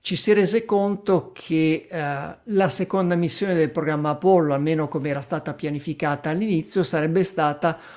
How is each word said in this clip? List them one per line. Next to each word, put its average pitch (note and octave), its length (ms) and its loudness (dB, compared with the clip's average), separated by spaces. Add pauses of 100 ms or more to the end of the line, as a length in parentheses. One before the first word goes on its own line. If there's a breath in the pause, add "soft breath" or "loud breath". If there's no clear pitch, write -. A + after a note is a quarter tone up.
ci - 140 -4
si G#3+ 180 2
rese G#3 320 4
conto G3 680 0
che, D#3+ 580 0
eh, D3 520 -6
la F#3+ 260 2
seconda F3+ 480 0
missione F3 380 0
del D#3+ 160 2
programma D3+ 400 -2
Apollo, D#3+ 440 4
almeno D3+ 340 0
come D3 200 -4
era C#3 140 -4
stata - 320 -6
pianificata D3 760 -4
all'inizio, F3+ 540 0
sarebbe E3 400 0
stata D#3 540 0 (180 loud breath)